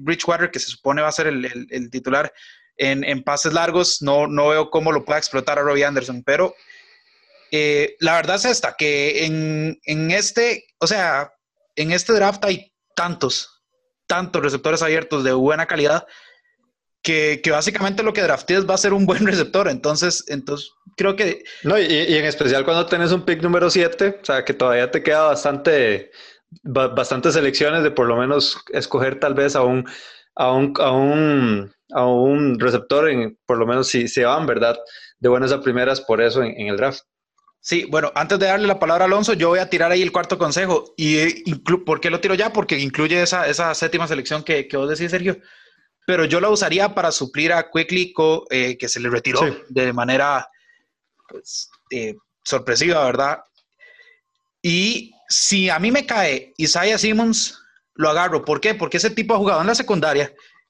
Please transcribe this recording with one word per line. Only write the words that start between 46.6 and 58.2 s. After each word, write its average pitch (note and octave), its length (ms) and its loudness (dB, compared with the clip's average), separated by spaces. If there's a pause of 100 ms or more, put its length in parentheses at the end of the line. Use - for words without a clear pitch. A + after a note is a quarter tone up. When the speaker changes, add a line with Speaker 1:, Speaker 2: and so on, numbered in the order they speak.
Speaker 1:
para E3+ 180 0
suplir D3+ 400 -2
a E3 200 0
Quickly, F3+ 420 -2
co-, D#3+ 380 2
eh, B2+ 260 -2
que B2 100 -8
se B2 120 -6
le A#2+ 100 -4
retiró B2 300 0
Speaker 2:
Sí. D3+ 120 2 (180)
Speaker 1:
de B2+ 220 0
manera, B2+ 560 0 (800)
pues, - 400 -14 (220)
eh, A2+ 240 -8 (300)
sorpresiva, C#3 640 0
¿verdad? C3+ 340 0 (1200)
Y F#3 500 -2 (160)
si F#3+ 400 0
a D#3+ 120 0
mí G3+ 100 0
me C4+ 160 0
cae F3+ 520 -2
Isaiah F3 420 0
Simmons, A3 600 0 (360)
lo D#3 140 0
agarro. D#3+ 360 0